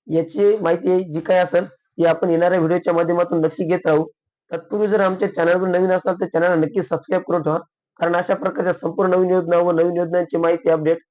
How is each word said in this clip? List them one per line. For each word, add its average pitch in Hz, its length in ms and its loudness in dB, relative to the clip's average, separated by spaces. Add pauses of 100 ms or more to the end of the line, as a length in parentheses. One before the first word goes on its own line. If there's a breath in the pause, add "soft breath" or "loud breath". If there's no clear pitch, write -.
(100)
याची 165 460 2
माहिती 180 560 0
जी 156 80 -4
काय 185 180 2
असेल, 180 280 0
ती - 380 -6
आपण 165 260 2
येणाऱ्या 175 280 2
व्हिडिओच्या 170 360 0
माध्यमातून 170 460 0
नक्की 160 240 -2
घेत 180 220 -2
राहू. 156 180 2 (480)
तत्पूर्वी 208 360 -4
जर 202 120 2
आमच्या 190 340 0
चॅनलवर 175 340 2
नवीन 185 220 2
असाल, 185 240 0
तर 190 120 -4
चॅनलला 175 280 0
नक्की 160 280 -2
सबस्क्राईब 180 460 -4
करून 175 140 -2
ठेवा, 156 160 -2 (420)
कारण 170 160 0
अशा 180 180 -2
प्रकारच्या 185 380 -4
संपूर्ण 185 380 -2
नवीन 180 200 2
योजना 175 260 0
व 175 140 2
नवीन 170 260 2
योजनांची 175 400 -2
माहिती 170 340 0
अपडेट 160 280 2 (120)